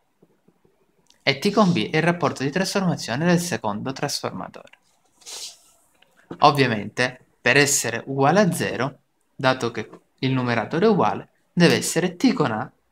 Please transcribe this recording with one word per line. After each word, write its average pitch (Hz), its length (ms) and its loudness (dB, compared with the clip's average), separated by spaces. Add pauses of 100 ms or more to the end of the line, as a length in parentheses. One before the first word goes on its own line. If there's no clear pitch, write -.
(1200)
e 139 160 0
T 202 140 -2
con 202 200 4
B 107 200 -2
è 156 60 0
il 156 60 2
rapporto 170 380 0
di 135 80 -2
trasformazione 175 760 -2
del 175 140 4
secondo 113 520 -4
trasformatore. - 880 -10 (1600)
Ovviamente, 127 840 0 (160)
per 123 180 2
essere 123 500 0
uguale 139 320 4
a 185 120 4
zero, 110 460 -4 (380)
dato 127 340 0
che 110 200 -8 (280)
il 131 140 -2
numeratore 123 540 0
è 233 40 6
uguale, 117 400 0 (240)
deve 160 220 6
essere 175 400 -2
T 247 180 2
con 139 180 0
A 110 200 -6 (200)